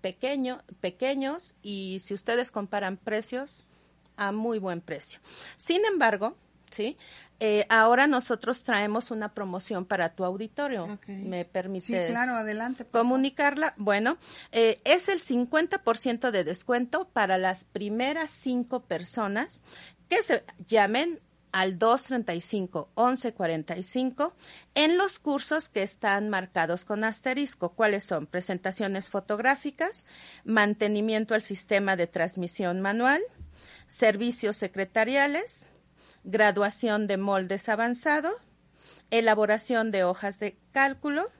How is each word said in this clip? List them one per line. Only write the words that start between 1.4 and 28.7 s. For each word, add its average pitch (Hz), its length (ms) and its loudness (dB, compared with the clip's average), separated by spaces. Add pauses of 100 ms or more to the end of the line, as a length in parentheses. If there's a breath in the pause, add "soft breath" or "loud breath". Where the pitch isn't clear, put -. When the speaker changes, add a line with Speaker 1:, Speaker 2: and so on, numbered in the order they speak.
Speaker 1:
y 190 360 -8
si 202 160 -8
ustedes 240 380 -2
comparan 196 440 -4
precios, 220 680 -6 (520 soft breath)
a 202 140 -2
muy 220 300 -2
buen 180 200 -4
precio. - 380 -12 (380 loud breath)
Sin 370 280 0
embargo, 247 520 2 (340)
¿sí? 226 260 -6 (440 loud breath)
Eh, 208 280 4
ahora 233 400 8
nosotros 254 560 -2
traemos 208 460 0
una 214 220 -6
promoción 190 520 -6
para 180 300 -2
tu 190 100 -4
auditorio. 214 600 -4
Speaker 2:
Ok. 202 240 -12
Speaker 1:
¿Me 190 360 -8
permites 185 420 -6
Speaker 2:
Sí, 185 260 0
claro, 247 220 0
adelante, 226 500 -6
por - 80 -20
favor. 233 120 4
Speaker 1:
comunicarla? 277 720 2
Bueno, 214 420 2 (320 loud breath)
eh, 226 340 4
es 339 240 4
el 381 120 0
cincuenta 311 600 0
por 226 160 2
ciento 240 340 -2
de 190 100 2
descuento 247 680 -2
para 190 300 2
las 185 260 -2
primeras 247 680 -4
cinco 247 540 -4
personas 202 800 -4 (460 loud breath)
que 403 140 2
se - 220 0 (220)
llamen 226 540 2 (300)
al 190 280 0
dos 226 240 4
treinta 226 320 -4
y 170 80 -4
cinco, 180 520 -6
once 247 380 0
cuarenta 165 440 -4
y 185 60 -8
cinco 254 520 -2 (400 loud breath)
en 311 240 4
los 381 200 0
cursos - 520 -2
que 196 120 -2
están 202 460 0
marcados 180 560 -2
con 208 200 -4
asterisco. 254 680 -4
¿Cuáles 208 340 0
son? 156 220 -4
Presentaciones 190 840 -4